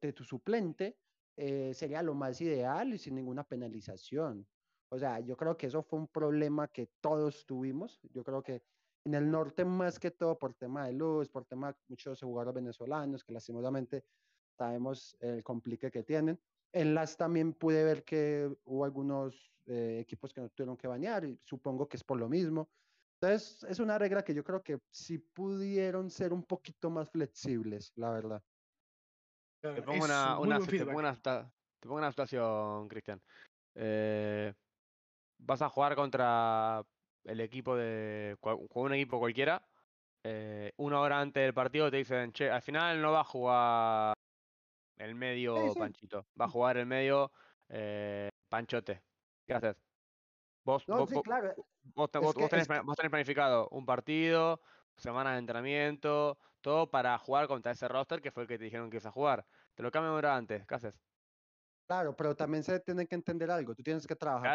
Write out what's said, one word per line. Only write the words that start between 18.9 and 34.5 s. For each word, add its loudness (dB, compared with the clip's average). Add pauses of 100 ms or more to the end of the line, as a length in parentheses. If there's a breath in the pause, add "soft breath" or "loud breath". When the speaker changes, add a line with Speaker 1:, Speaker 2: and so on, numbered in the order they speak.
Speaker 1:
eh, -2
equipos -10
que -12
no -10
tuvieron -6
que -8
banear -2
y -8
supongo -4
que -10
es -10
por 0
lo 0
mismo. 0 (520)
Entonces, 2
es -4
una 2
regla 2
que 0
yo -2
creo -2
que -4 (120)
sí -8
pudieron -2
ser -2
un -2
poquito -4
más -2
flexibles, -2
la -2
verdad. -4 (1160)
Speaker 2:
Claro, -4
Speaker 3:
Te -4
pongo -2
Speaker 2:
es 4
Speaker 3:
una, 4
Speaker 2:
un 0
muy 2
Speaker 3:
una 6
Speaker 2:
buen 0
Speaker 3:
si-, 2
te 0
pongo -2
Speaker 2:
feedback. -2
Speaker 3:
una 0
situa-, -2 (280)
te -18
pongo -4
una 0
situación, 0
Cristian. -10 (540 loud breath)
Eh, 0 (840)